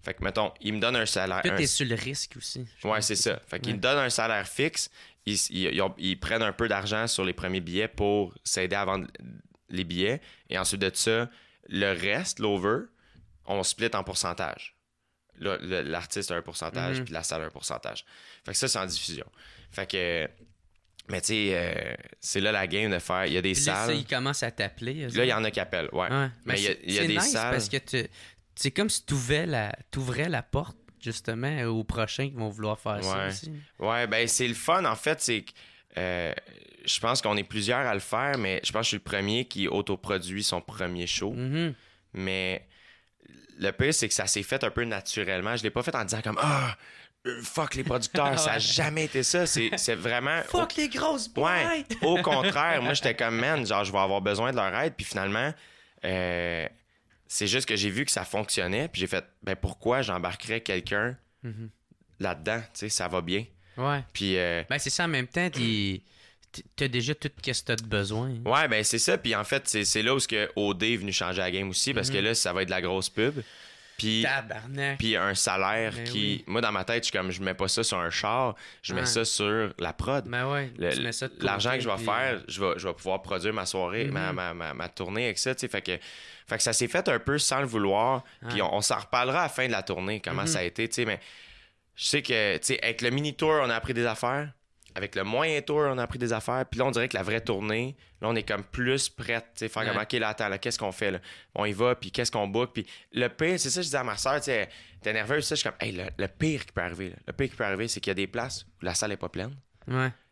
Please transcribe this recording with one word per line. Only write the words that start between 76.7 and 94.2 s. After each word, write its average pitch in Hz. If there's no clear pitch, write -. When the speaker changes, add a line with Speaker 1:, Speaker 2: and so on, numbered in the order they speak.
Speaker 1:
ma 95
tête, 117
je -
suis 107
comme, 92
je 90
mets 92
pas 95
ça 95
sur 92
un 85
char, 113
je -
mets -
Speaker 2:
Ouais. 127
Speaker 1:
ça 113
sur 107
la 82
prod. 131
Speaker 2:
Ben 123
ouais, 139
Speaker 1:
Le, 85
Speaker 2:
tu 64
mets 120
ça 131
de -
Speaker 1:
l'argent 98
Speaker 2:
côté, 131
Speaker 1:
que 117
je 117
vais 98
Speaker 2:
puis 113
Speaker 1:
faire, 117
je 85
vais, 87
je 92
vais 85
pouvoir 95
produire 95
ma 101
soirée, 95
Speaker 2:
Mhm. 139
Speaker 1:
ma, 92
ma, 90
ma, 82
ma 80
tournée 98
avec 107
ça, 131
tu -
sais. 123
Fait 101
que, 87
fait 113
que 107
ça 117
s'est 120
fait 185
un 127
peu 139
sans 135
le 139
vouloir, 113
puis 120
Speaker 2:
Ouais. 104
Speaker 1:
on, 92
on 104
s'en 107
reparlera 127
à -
la 151
fin 131
de 120
la 98
tournée, 95
comment -
Speaker 2:
Mhm. 131
Speaker 1:
ça 160
a -
été, 113
tu -
sais, 120
mais 107
je -
sais 143
que, 107
tu -
sais, -
avec 117
le 120
mini 143
tour, 156
on 127
a 117
appris 120
des 120
affaires. 131